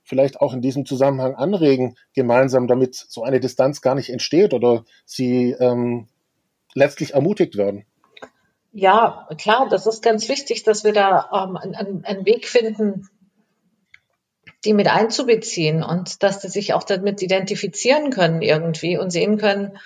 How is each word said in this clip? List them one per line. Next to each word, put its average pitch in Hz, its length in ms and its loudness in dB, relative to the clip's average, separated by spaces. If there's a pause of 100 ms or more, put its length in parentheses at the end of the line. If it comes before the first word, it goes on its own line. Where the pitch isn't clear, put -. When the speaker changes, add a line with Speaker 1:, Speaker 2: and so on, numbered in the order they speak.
Speaker 1:
vielleicht 135 380 0
auch - 140 0
in 127 80 -6
diesem 131 240 -2
Zusammenhang 135 500 0
anregen 139 640 2 (160)
gemeinsam, 127 540 2
damit 127 280 2
so - 280 -14
eine 127 180 0
Distanz 135 400 0
gar 127 140 0
nicht 131 140 -6
entsteht 147 440 0
oder 117 320 2 (180)
sie, 123 560 -2
ähm, 120 480 -2 (680)
letztlich 143 420 0
ermutigt 165 420 0
werden? 101 280 -4 (880)
Speaker 2:
Ja, 202 560 2 (100)
klar, 226 300 0
das 202 200 -2
ist 220 140 -4
ganz 220 280 0
wichtig, 262 340 -6
dass 214 220 0
wir 208 80 2
da, 196 400 2
ähm, 190 240 -2
einen, - 180 -10
einen, 196 300 -8
einen 190 200 -6
Weg 233 220 2
finden, 214 640 -2 (1600)
die 214 80 2
mit 202 140 4
einzubeziehen 180 960 0
und 175 400 -6
dass 196 180 0
sie 202 60 -10
sich 202 260 -4
auch 170 100 0
damit 202 380 -2
identifizieren 196 880 -2
können 165 300 0
irgendwie 165 560 0
und 185 120 -4
sehen 180 280 0
können, 202 480 -2